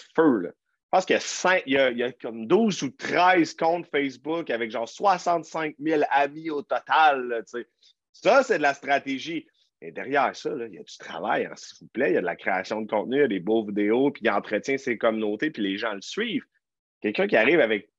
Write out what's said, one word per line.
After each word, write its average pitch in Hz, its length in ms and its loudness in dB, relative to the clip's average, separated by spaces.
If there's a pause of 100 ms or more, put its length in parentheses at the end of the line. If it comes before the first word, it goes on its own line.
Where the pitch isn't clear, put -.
(160)
feu, 147 220 4
là. 87 100 -6
Je - 480 -20
pense 185 80 2
qu'il - 80 0
y 113 60 4
a - 20 0
cinq, - 460 0
il 135 80 0
y - 20 4
a, 135 140 4
il 120 80 -6
y 120 40 0
a 123 80 -2
comme 113 360 -12
douze 196 360 4
ou 139 60 -4
treize 175 640 2
comptes 170 380 -2
Facebook 143 580 -4
avec 117 220 -2
genre 117 180 -6
soixante-cinq 170 920 -2
mille 151 300 2
amis 143 400 0
au 147 140 -4
total, 135 680 2
là, 117 140 -4
tu - 160 -10
sais. 113 80 -10 (480)
Ça, 240 280 4
c'est 226 140 0
de 151 60 0
la 143 100 4
stratégie. 135 760 -4 (360)
Mais 82 100 -14
derrière 117 420 0
ça, - 200 -8
là, 120 140 -8
il 95 60 -18
y 80 40 -18
a - 40 -16
du - 140 -20
travail, 107 480 -4
hein, 82 120 -12
s'il - 240 -20
vous 82 120 -20
plaît. 147 200 0
Il - 20 0
y - 20 2
a 104 60 0
de - 20 -6
la 85 120 -4
création 101 440 -4
de 107 80 -8
contenu, 107 280 -2
il 147 40 4
y 147 40 6
a 135 40 0
des 95 120 -2
beaux 107 260 0
vidéos, 107 440 2
puis - 140 -16
il 113 60 2
entretient 104 480 -2
ses 123 180 -4
communautés, 110 540 -2
puis 117 120 -8
les 95 140 -2
gens 110 160 -6
le 98 80 -10
suivent. 202 460 -6 (560)
Quelqu'un - 240 0
qui - 100 2
arrive 135 240 4
avec 107 380 0